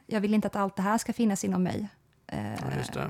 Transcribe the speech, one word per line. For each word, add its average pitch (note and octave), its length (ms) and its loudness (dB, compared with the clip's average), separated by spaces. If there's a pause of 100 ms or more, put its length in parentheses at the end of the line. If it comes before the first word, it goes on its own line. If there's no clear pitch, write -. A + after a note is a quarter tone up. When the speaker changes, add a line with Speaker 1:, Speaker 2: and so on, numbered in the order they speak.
Speaker 1:
"Jag G#3+ 140 -2
vill G#3 140 2
inte G#3+ 120 4
att G3+ 100 -4
allt G3 200 0
det F#3+ 60 0
här G#3 160 4
ska - 140 -4
finnas G#3+ 320 2
inom F#3 180 2
mig." G3+ 260 -2 (380)
Eh, G#2 280 -6
Speaker 2:
Ja, - 20 -6 (220)
just B2+ 140 -6
det. - 180 -4